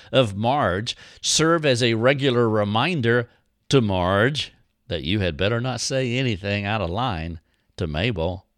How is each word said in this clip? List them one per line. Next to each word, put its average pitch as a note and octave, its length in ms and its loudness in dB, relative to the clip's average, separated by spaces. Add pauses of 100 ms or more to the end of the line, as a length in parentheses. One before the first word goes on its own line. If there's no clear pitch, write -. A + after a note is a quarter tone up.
(120)
of A#2 240 2
Marge A2 640 -2 (260)
serve D#3+ 420 2
as B2+ 160 2
a A#2 140 2
regular B2 540 2
reminder A#2 840 2 (380)
to C#3 120 4
Marge G2+ 720 0 (360)
that D#2+ 160 -6
you G2 160 0
had E2+ 160 -2
better G#2+ 240 0
not B2 200 -6
say C3 380 -2
anything G2+ 460 -2
out G#2+ 160 -2
of E2+ 100 -2
line E2+ 480 -6 (380)
to F#2 100 -4
Mabel. F2 600 -4 (120)